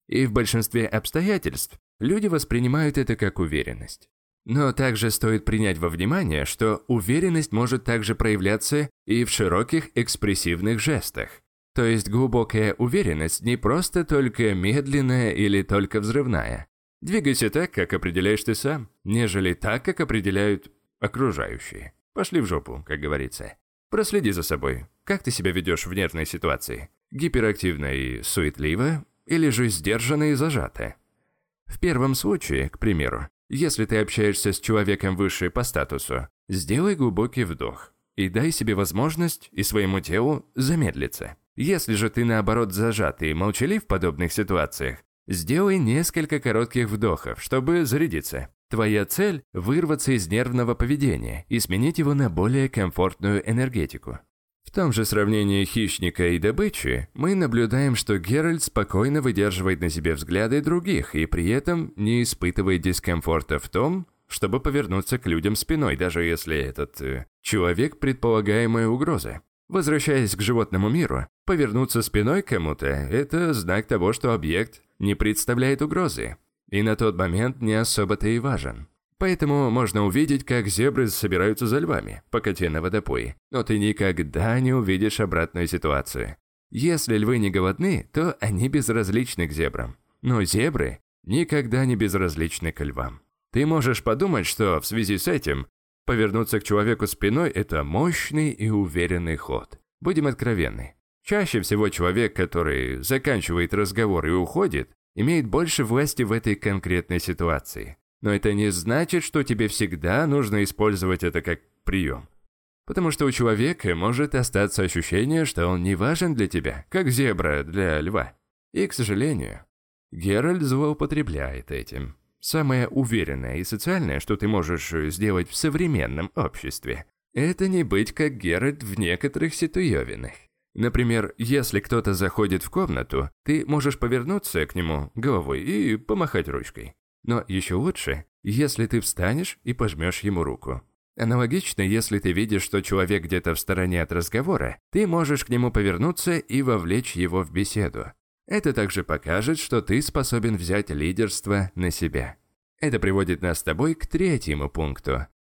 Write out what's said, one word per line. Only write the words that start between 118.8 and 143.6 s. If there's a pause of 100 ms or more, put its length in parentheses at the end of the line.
к
сожалению, (480)
Геральт
злоупотребляет
этим. (240)
Самое
уверенное
и
социальное,
что
ты
можешь,
э,
сделать
в
современном
обществе, (280)
это
не
быть
как
Геральт
в
некоторых
ситуевинах. (420)
Например,
если
кто-то
заходит
в
комнату, (140)
ты
можешь
повернуться
к
нему
головой
и
помахать
ручкой. (280)
Но
еще
лучше, (180)
если
ты
встанешь
и
пожмешь
ему
руку. (360)
Аналогично,
если
ты
видишь,
что
человек
где-то
в
стороне